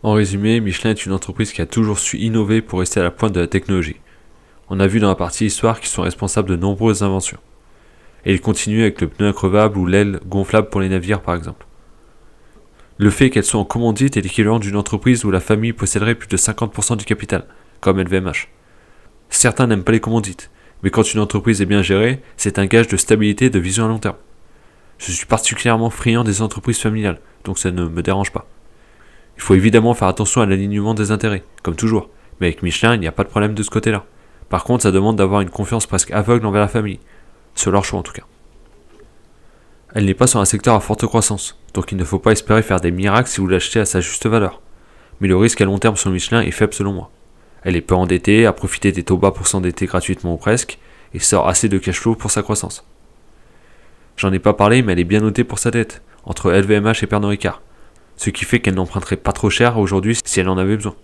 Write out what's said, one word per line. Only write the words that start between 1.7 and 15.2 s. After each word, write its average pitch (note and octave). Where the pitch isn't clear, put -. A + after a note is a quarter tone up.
su -
innover A2
pour -
rester F#2
à -
la F2
pointe G#2+
de F2+
la E2+
technologie. F#2
On G2
a G2
vu G2
dans G#2
la F#2+
partie F2+
histoire A2+
qu'ils -
sont -
responsables F#2+
de F2+
nombreuses G2
inventions. F#2+
Et G2
ils F#2
continuent A2
avec G#2
le F2
pneu G#2
increvable G2+
ou F#2
l'aile G2
gonflable G2
pour G2+
les F#2+
navires F#2
par F2+
exemple. D#2+
Le G#2
fait C3
qu'elle A2
soit -
en G2
commandite A#2+
est G#2+
l'équivalent G#2
d'une G2+
entreprise A2